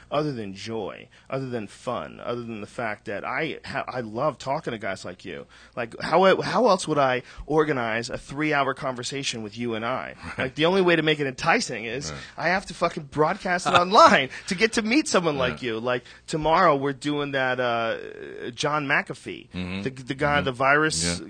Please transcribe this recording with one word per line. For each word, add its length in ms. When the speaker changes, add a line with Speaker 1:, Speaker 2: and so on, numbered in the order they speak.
Speaker 1:
other 220
than 220
joy, 540
other 180
than 180
fun, 560
other 200
than 180
the 60
fact 400
that 180
I 400
ha-, 240
I 120
love 380
talking 340
to 60
guys 260
like 200
you. 220
Like, 240
how, 420
how 260
else 180
would 120
I 240
organize 640
a 80
three-hour 560
conversation 680
with 140
you 180
and 100
I? 300
Speaker 2:
Right. 140
Speaker 1:
Like, 180
the 100
only 160
way 140
to 60
make 160
it 80
enticing 600
is 260
Speaker 2:
Right. 80
Speaker 1:
I 120
have 180
to 80
fucking 300
broadcast 640
it 80
<laughs> 0
online 540
to 60
get 200
to 80
meet 260
someone 300
like 240
Speaker 2:
Yeah. 100
Speaker 1:
you. 80
Like, 240
tomorrow 500
we're 160
doing 400
that, 280
uh, 920
John 360
McAfee, 640
Speaker 2:
Mm-hmm. 320
Speaker 1:
the, 80
the 240
guy, 220
Speaker 2:
Mm-hmm. 80
Speaker 1:
the 80
virus 760